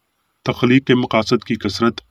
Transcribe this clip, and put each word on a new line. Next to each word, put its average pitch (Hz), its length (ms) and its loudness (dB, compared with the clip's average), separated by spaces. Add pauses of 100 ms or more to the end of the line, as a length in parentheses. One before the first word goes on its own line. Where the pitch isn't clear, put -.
(420)
تخلیق 127 440 0
کے 127 80 4
مقاصد 120 500 0
کی 120 100 -6
کثرت 110 460 -2 (100)